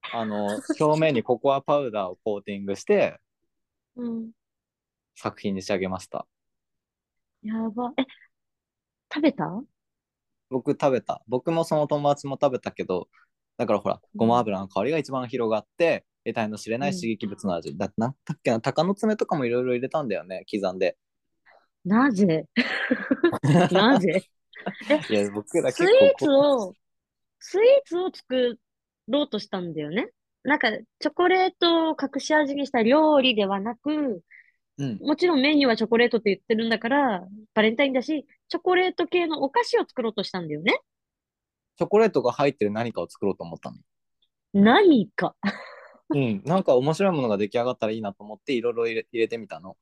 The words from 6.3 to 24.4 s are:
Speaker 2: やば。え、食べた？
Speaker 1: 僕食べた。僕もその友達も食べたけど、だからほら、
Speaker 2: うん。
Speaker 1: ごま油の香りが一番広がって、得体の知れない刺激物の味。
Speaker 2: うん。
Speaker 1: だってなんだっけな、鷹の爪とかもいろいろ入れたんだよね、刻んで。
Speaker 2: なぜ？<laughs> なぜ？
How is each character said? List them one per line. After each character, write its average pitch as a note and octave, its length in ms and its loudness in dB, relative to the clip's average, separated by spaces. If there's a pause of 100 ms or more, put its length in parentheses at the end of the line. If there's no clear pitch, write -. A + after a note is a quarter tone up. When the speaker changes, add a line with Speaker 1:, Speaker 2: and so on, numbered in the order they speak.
Speaker 2:
や G#3+ 120 -8 (160)
ば。 A#3+ 260 -8
え、 C4 80 -2 (1080)
食 D4 100 -4
べ D4+ 100 4
た？ F3 300 -6 (880)
Speaker 1:
僕 C3 220 -4
食 C#3+ 180 0
べ B2 100 0
た。 - 260 -8
僕 B2+ 240 -4
も E3 140 0
そ D#3+ 120 -2
の D3+ 100 0
友 D3 240 0
達 C#3+ 160 -2
も C#3 140 -6
食 C#3 120 2
べ B2 60 -4
た - 120 -8
け - 140 -8
ど、 F2+ 240 -4 (480)
だ A#2+ 100 -2
か A2 60 0
ら G2+ 60 2
ほ - 100 -4
ら、 G2+ 140 -4
Speaker 2:
う - 40 -20 (100)
ん。 - 20 -12
Speaker 1:
ご A2+ 80 2
ま A#2+ 120 4
油 G#2+ 200 -2
の G2 100 -10
香 - 160 -4
り C3 60 -2
が E3 80 -2
一 C#3 140 -8
番 B2+ 160 -6
広 A#2 220 -4
が A2 80 0
っ - 80 -8 (120)
て、 D#3+ 260 0 (200)
得 A2+ 100 -6
体 G#2+ 160 -2
の G#2 80 -10
知 - 100 -14
れ A2+ 80 -4
な C#3 120 -4
い - 40 -4
刺 F3 140 -8
激 A2 200 -4
物 G2 180 -12
の F#2 100 -2
味。 E2 160 -8
Speaker 2:
う C#2 40 -12
ん。 E2 40 -12
Speaker 1:
だ G2 80 -4
っ - 20 -8
て - 80 -14
な A#2 120 -2
ん C#3 80 -10 (100)
だ D#3 80 -8
っ - 80 -16
け C#3 80 0
な、 A2+ 100 0
鷹 C#3+ 240 0
の G3 100 0
爪 G#3+ 220 -2
と - 80 -2
か - 120 -4
も C3 100 -2
い A#2 40 -2
ろ A#2+ 100 0
い B2+ 40 -2
ろ B2 80 -2
入 A#2+ 80 -2
れ C3 80 -6
た D#3 140 -4
ん B2+ 60 -6
だ F#2+ 80 -2
よ D#2+ 80 -8
ね、 F2+ 260 -12
刻 F#2+ 220 -4
ん F#2 60 -12
で。 F#2 200 -2 (840)
Speaker 2:
な A#3 260 2
ぜ？ F3+ 440 2
<laughs> - 1160 0
な G#3+ 260 6
ぜ？ F#3 240 0 (420)